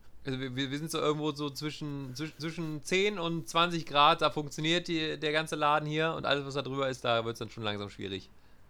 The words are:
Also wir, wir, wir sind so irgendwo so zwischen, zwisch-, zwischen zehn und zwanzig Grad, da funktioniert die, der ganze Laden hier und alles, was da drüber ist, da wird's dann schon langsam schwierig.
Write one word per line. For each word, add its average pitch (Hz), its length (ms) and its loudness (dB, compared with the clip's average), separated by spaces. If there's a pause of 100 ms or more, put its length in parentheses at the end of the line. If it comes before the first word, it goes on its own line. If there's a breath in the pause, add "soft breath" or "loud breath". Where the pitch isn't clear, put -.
(260)
Also 131 140 -4
wir, 131 160 -6
wir, 135 160 -2
wir 143 60 -4
sind 156 120 -6
so 160 80 -2
irgendwo 151 340 2
so 147 180 -4
zwischen, 143 680 -8
zwisch-, 151 200 -8
zwischen 156 460 -6
zehn 196 380 2
und 165 280 -2
zwanzig 170 380 2
Grad, 147 360 6
da 151 80 6
funktioniert 156 580 0
die, 156 300 -2
der 151 120 0
ganze 156 240 0
Laden 151 320 4
hier 156 280 2
und 143 120 -4
alles, 139 180 2
was 135 100 -6
da 143 80 0
drüber 135 260 0
ist, 131 160 -4
da 117 200 4
wird's 117 140 -4
dann 113 100 -6
schon 117 140 -12
langsam 104 280 -2
schwierig. 98 380 -6 (420)